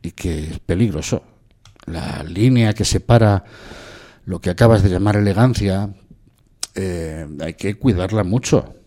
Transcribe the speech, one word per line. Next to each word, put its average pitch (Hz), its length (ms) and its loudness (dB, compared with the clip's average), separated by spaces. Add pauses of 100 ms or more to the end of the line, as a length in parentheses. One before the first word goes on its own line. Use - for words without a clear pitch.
y 85 100 -10
que 78 400 -6
es 78 80 -10
peligroso. 87 640 -2 (640)
La - 380 -8
línea 110 500 2
que 101 120 -2
separa 107 600 2 (800)
lo 90 160 -8
que - 80 -2
acabas 107 340 4
de 98 60 4
llamar 98 260 0
elegancia, 101 760 0 (840)
eh, 82 500 -6 (160)
hay 80 120 -8
que 101 220 -6
cuidarla 104 480 0
mucho. 104 520 -2 (120)